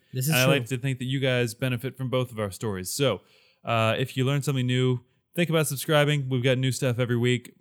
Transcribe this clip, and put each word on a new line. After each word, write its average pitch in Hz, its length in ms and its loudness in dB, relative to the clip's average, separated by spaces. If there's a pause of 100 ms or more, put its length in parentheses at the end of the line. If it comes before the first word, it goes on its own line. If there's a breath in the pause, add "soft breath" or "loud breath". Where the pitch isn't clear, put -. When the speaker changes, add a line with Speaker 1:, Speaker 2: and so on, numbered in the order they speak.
(140 soft breath)
Speaker 1:
This 127 120 -4
is 156 40 0
Speaker 2:
And 139 80 4
I 127 60 4
Speaker 1:
true. 135 100 6
Speaker 2:
like 127 140 0
to 131 100 -4
think 127 220 -4
that 123 40 -6
you 131 160 -4
guys 123 320 0
benefit 127 440 -4
from 131 120 -6
both 127 240 -2
of 110 60 -8
our 104 120 -2
stories. 95 400 -6
So, 123 300 0 (440 soft breath)
uh, 113 340 2
if 127 180 -4
you 131 80 0
learn 139 160 0
something 131 260 -2
new, 127 340 2 (360)
think 170 140 0
about 156 160 2
subscribing. 147 640 0
We've 127 120 0
got 127 140 4
new 131 160 0
stuff 120 260 -2
every 123 200 0
week. 123 420 0